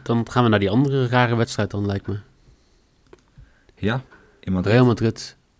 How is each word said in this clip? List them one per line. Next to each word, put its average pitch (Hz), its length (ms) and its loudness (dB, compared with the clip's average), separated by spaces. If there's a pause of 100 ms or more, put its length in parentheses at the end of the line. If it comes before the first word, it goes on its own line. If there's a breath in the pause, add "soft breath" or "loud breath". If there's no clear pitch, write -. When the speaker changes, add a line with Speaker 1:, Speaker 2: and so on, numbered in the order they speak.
Speaker 1:
dan 117 280 -2
gaan 127 140 0
we 120 60 4
naar 104 80 4
die 98 120 0
andere 135 360 0
rare 120 300 0
wedstrijd 110 340 -2
dan, 101 160 -4
lijkt 98 200 -4
me. 101 120 -6 (1600 soft breath)
Speaker 2:
Ja, 117 280 -4 (380 soft breath)
in 95 120 -6
Madrid. 92 220 0
Speaker 1:
Real 127 120 6
Madrid, 113 500 -2 (240)